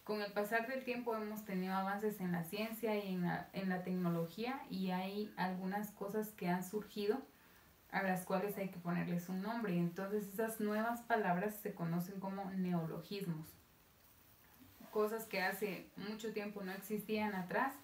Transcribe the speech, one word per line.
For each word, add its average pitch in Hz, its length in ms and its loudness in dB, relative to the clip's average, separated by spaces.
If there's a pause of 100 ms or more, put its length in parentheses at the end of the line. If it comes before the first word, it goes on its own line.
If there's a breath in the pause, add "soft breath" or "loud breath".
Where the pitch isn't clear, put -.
Con 214 180 0
el - 100 -2
pasar 226 360 2
del 262 160 -2
tiempo 240 320 0
hemos 214 300 -4
tenido 185 280 0
avances 202 460 0
en 180 120 0
la 170 120 2
ciencia 220 520 0
y 196 180 0
en 180 100 2
la, 170 300 0
en 190 160 0
la 180 140 0
tecnología, 180 840 0
y 185 200 0
hay 196 480 -2
algunas 185 540 0
cosas 214 400 -2
que 180 180 -2
han 180 140 4
surgido 208 580 0 (680 loud breath)
a 190 120 2
las 185 220 2
cuales 202 320 2
hay 190 120 0
que 175 100 -8
ponerles 175 500 0
un 185 120 0
nombre. 208 360 0
Entonces 190 500 2
esas 220 320 0
nuevas 214 420 2
palabras 208 540 4
se - 180 -4
conocen 175 460 -2
como 190 320 -4
neologismos. 170 960 0 (1400)
Cosas 220 360 2
que 190 160 -2
hace 196 540 -2
mucho 214 380 -6
tiempo 208 300 -4
no 185 100 -4
existían 208 600 -2
atrás 214 380 0 (100)